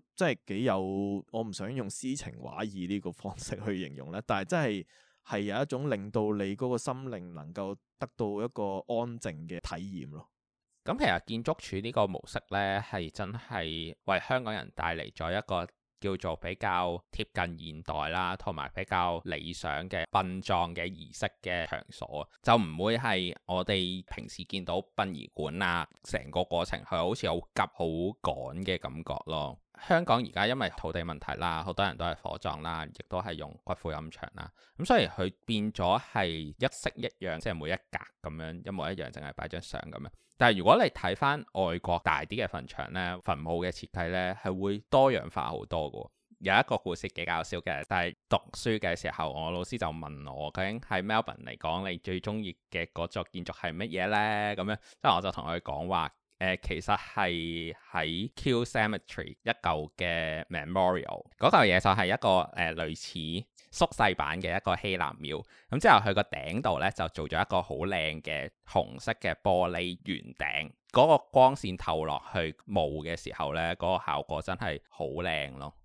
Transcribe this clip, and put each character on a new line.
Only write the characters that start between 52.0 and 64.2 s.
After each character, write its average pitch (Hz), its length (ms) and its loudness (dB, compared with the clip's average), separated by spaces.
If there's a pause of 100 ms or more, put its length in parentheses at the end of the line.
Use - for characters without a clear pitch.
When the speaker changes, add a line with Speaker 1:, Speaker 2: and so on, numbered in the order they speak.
Speaker 2:
鍾 107 200 -4
意 95 180 -8 (140)
嘅 85 200 -2
嗰 85 140 -4
座 90 260 -4
建 87 140 -8
築 - 80 -8
係 87 180 -6
乜 90 160 -4
嘢 90 200 0
呢？」 104 100 4 (400)
噉 92 60 0
樣， 104 120 0
即 - 320 -6
係 98 80 8
我 85 60 2
就 95 100 0
同 - 140 -6
佢 85 140 -2
講 78 280 -6
話， 85 240 0 (280)
「呃， 92 180 2
其 87 240 -4
實 101 160 2
係 82 760 -2 (160)
喺 85 420 0
Kew 120 320 2
Cemetery 107 760 -2
一 113 80 0
嚿 78 440 0
嘅 82 520 0
memorial， 85 760 2 (140)
嗰 131 140 4
嚿 156 160 8
嘢 92 120 8
就 95 120 6
係 98 200 4
一 110 60 4
個， 95 220 6 (140)
呃， 82 200 0
類 80 220 -2
似 - 240 -8 (520)
縮 - 200 4
細 101 240 4
版 76 260 0